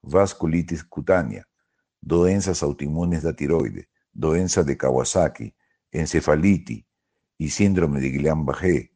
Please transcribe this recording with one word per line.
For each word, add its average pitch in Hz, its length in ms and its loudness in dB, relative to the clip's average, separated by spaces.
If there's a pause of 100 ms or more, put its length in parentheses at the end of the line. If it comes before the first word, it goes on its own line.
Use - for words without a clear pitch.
vasculitis 82 800 0
cutánea, 85 640 -2 (520)
doenças 90 640 2
autoinmunes 76 600 -2
da 80 100 -2
tiroide, 69 560 -2 (240)
doença 87 500 0
de 69 140 0
Kawasaki, 65 800 -2 (360)
encefalite 82 960 0 (520)
y 76 100 -4
síndrome 85 520 2
de 67 100 -2
Guillain-Barré 76 840 0